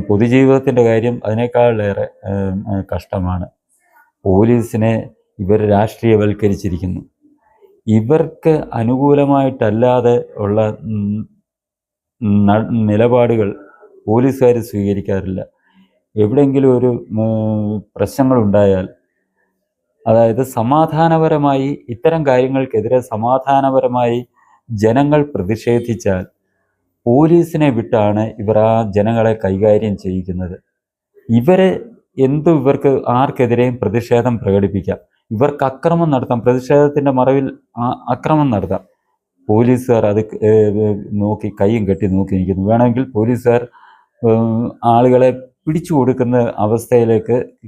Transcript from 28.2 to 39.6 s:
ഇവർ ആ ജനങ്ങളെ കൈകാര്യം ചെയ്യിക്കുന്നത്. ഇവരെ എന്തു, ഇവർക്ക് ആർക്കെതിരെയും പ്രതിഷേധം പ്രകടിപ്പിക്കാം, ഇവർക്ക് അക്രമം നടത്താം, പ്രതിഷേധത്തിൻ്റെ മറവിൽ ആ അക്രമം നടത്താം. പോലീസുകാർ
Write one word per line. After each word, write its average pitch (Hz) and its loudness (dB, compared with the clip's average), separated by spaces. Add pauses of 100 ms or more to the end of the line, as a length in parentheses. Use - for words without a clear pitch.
ഇവർ 107 0
ആ 110 2 (200)
ജനങ്ങളെ 110 0
കൈകാര്യം 104 0
ചെയ്യിക്കുന്നത്. 92 -8 (760)
ഇവരെ 180 2 (480)
എന്തു, 143 2
ഇവർക്ക് 139 0 (180)
ആർക്കെതിരെയും 123 0
പ്രതിഷേധം 117 0
പ്രകടിപ്പിക്കാം, 98 -2 (320)
ഇവർക്ക് 139 -2
അക്രമം 165 -2
നടത്താം, 127 -2
പ്രതിഷേധത്തിൻ്റെ 143 2
മറവിൽ 135 0 (320)
ആ 120 -4 (220)
അക്രമം 147 0
നടത്താം. 92 -4 (640)
പോലീസുകാർ 120 2